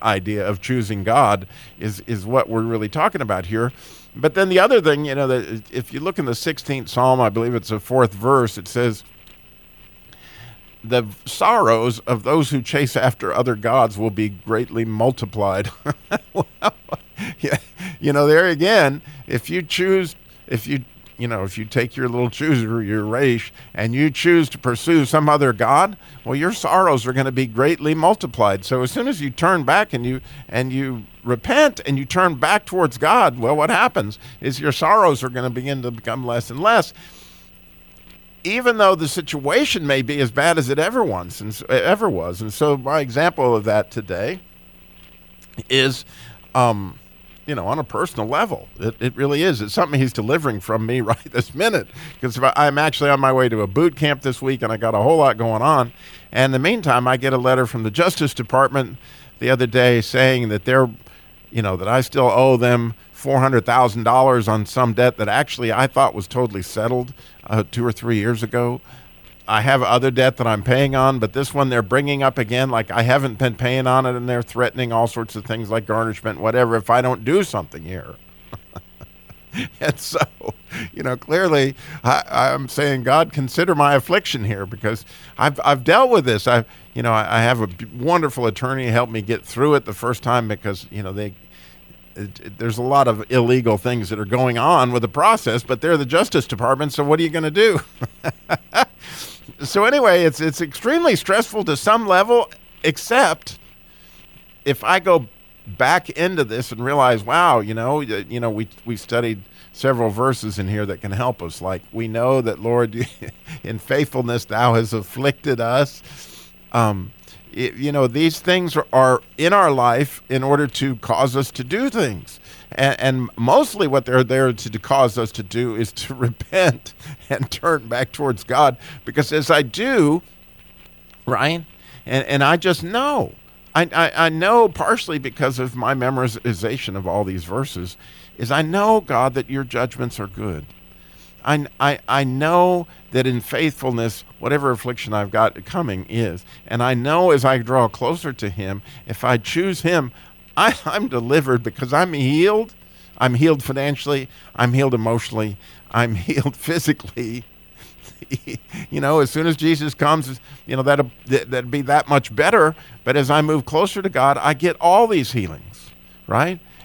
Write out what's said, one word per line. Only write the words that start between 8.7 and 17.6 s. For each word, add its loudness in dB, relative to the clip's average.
"The 0
sorrows 2
of -4
those 2
who -2
chase -2
after 0
other 0
gods 0
will -2
be -2
greatly -4
multiplied." -2
<laughs> -20
Well, -2
yeah, -4